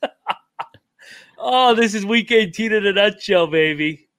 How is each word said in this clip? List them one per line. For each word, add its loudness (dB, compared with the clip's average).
<laughs> -4
Oh, 2
this 0
is -6
week -2
eighteen 0
in 0
a 0
nutshell, 0
baby. -2